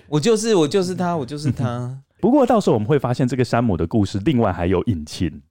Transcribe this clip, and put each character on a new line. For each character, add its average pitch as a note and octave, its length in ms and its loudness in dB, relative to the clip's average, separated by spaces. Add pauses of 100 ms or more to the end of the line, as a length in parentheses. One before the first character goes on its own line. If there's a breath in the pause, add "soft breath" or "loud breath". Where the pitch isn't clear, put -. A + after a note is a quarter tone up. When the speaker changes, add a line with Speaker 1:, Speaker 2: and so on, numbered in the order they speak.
Speaker 1:
“我 D3 120 -2
就 A3 180 2
是， A3 160 0
我 D#3+ 140 4
就 F#3+ 160 0
是 F3+ 100 -4
他， F3 240 -4
我 C#3 80 -6
就 D3 140 -10
是 D3 120 -2
他。” B2 480 -6 (100)
Speaker 2:
<laughs> - 120 -20
不 G#3 80 2
过 C4+ 160 4
到 A3 160 2
时 - 80 0
候 D3 60 4
我 A2 40 2
们 G#2 80 -4
会 D3+ 120 2
发 B2 120 -2
现 B2+ 160 0
这 B2+ 80 -4
个 B2 80 2
山 A#2+ 200 0
姆 G#2+ 120 2
的 E2 120 -2
故 G#2 180 2
事 G2+ 140 -4
另 A#2+ 200 0
外 G#2 140 2
还 E2+ 140 -2
有 F2+ 160 2
隐 E2 200 -2
情。 D2+ 480 -6